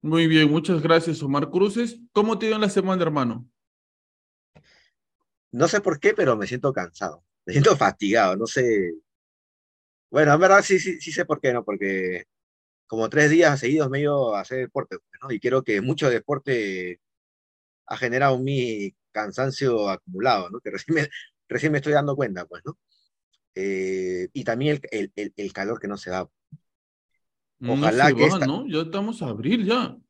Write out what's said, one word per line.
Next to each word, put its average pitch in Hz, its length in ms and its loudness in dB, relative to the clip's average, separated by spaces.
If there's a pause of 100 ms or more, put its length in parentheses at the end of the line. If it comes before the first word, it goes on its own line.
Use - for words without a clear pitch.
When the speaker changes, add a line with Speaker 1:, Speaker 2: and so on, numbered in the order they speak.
Speaker 1:
Muy 165 240 2
bien, 156 240 6
muchas 160 320 0
gracias, 165 400 2
Omar 143 260 -2
Cruces. 208 500 0 (140)
¿Cómo 214 260 2
te 220 60 -4
ha 220 60 0
ido 220 60 0
en 214 40 -2
la 208 80 2
semana, 190 340 0
hermano? 131 460 -2 (2000)
Speaker 2:
No 127 160 2
sé 202 140 2
por 175 180 0
qué, 208 140 4
pero 131 240 2
me 101 100 -4
siento 127 260 -2
cansado, 87 520 -8 (220)
me 92 80 -8
siento 143 220 6
fatigado, 101 600 2
no 110 100 -4
sé. 110 460 0 (1160)
Bueno, 147 240 6
en 156 60 6
verdad 196 220 8
sí, 190 160 2
sí, 180 220 -4
sí 165 120 -12
sé 135 120 -2
por 147 160 -2
qué, 127 140 2
¿no? 113 100 -4
Porque 95 600 -4 (600)
como 113 220 -2
tres 147 220 2
días 156 280 4
seguidos 139 300 0
me 135 100 -4
he 143 40 -2
ido 135 340 0
a 98 40 -4
hacer 127 180 -8
deporte, 120 400 -8 (240)
¿no? 131 100 -10
Y 107 80 -6
quiero 127 240 0
que 104 160 0
mucho 139 300 0
deporte 107 880 -4 (840)
ha - 100 -8
generado 127 420 2
mi 123 560 -4 (180)
cansancio 113 760 -2
acumulado, 95 640 -2
¿no? 117 100 -12
Que 107 100 -12
recién 98 240 -6
me, 151 140 0 (400)
recién 143 240 -2
me 147 60 0
estoy 147 160 -2
dando 143 220 2
cuenta, 98 300 -4
pues, 87 180 -20
¿no? - 140 -14 (760)
Eh, 95 800 -4
y 135 120 -8
también 135 320 0
el, 143 140 -12
el, 101 260 -6
el, 104 200 -8
el 101 160 -8
calor 107 280 -6
que 101 80 -8
no 101 80 -6
se 90 140 -12
va. 90 180 -6 (1300)
Speaker 1:
No 123 140 -2
Speaker 2:
Ojalá 139 340 4
Speaker 1:
se 139 60 4
Speaker 2:
que 117 80 0
Speaker 1:
va, - 60 6
Speaker 2:
esta 147 180 0
Speaker 1:
¿no? 180 220 -2
Ya 160 140 -2
estamos 196 400 -6
a 156 60 -6
abril, 139 380 -2
ya. 226 300 -2 (140)